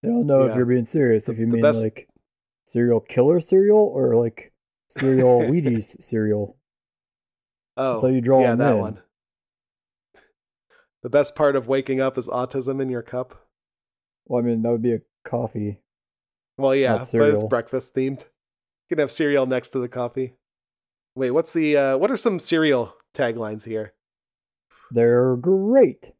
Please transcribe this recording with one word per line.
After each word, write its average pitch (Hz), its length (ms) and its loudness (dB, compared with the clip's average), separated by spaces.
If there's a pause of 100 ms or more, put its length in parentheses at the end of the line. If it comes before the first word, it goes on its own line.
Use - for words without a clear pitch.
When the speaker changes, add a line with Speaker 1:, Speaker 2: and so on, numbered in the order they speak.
Speaker 1:
They 220 60 -4
don't 233 180 0
know 135 160 4
if 123 80 2
Speaker 2:
Yeah. 113 60 -2
Speaker 1:
you're 123 100 2
being 123 180 0
serious, 120 400 0
Speaker 2:
The, - 60 -6
Speaker 1:
if 110 80 -8
you 113 80 0
Speaker 2:
the 117 60 0
Speaker 1:
mean, 117 100 0
Speaker 2:
best 113 180 2
Speaker 1:
like, - 260 -6 (580)
serial 120 340 0
killer 143 420 0
cereal 202 380 4
or, 131 360 0
like, 117 380 -4 (360)
cereal 131 500 4
Speaker 2:
<laughs> 113 100 0
Speaker 1:
Wheaties 135 540 -2
cereal. 107 520 -2 (1200)
Speaker 2:
Oh, 131 180 -4
Speaker 1:
That's 113 100 -4
how 127 60 2
you 131 120 0
draw 131 200 4
Speaker 2:
yeah, 123 100 4
Speaker 1:
them 117 80 0
Speaker 2:
that 135 140 2
Speaker 1:
in. 107 60 0
Speaker 2:
one. - 220 -8 (2000)
The 127 80 -12
best 143 260 0
part 143 200 2
of 120 120 -2
waking 135 320 -2
up 131 160 -2
is 123 120 -6
autism 127 520 -6
in 131 100 -4
your 123 120 -6
cup. 127 460 -12 (800)
Speaker 1:
Well, 123 160 -2
I - 20 0
mean, 117 160 0
that 117 100 -2
would 113 120 -2
be 120 100 0
a 110 80 -4 (240)
coffee. 110 560 -8 (760)
Speaker 2:
Well, 135 160 0
yeah, 135 140 0
Speaker 1:
Not 113 80 0
Speaker 2:
but 120 40 -6
it's 127 100 -12
Speaker 1:
cereal. 117 360 2
Speaker 2:
breakfast 127 480 -4
themed. 135 260 -4
You - 720 -14
can 156 40 -2
have 143 120 -2
cereal 143 360 0
next 127 220 -4
to 135 100 -6
the 123 100 -6
coffee. 127 460 -8 (800)
Wait, 127 160 -2
what's 160 220 -2
the, 151 220 0
uh, 135 220 2
what 196 140 0
are 233 60 -4
some 202 200 -2
cereal 151 580 0 (200)
taglines 113 480 -4
here? 107 300 -8 (1000)
Speaker 1:
They're 120 460 2
great. 190 840 2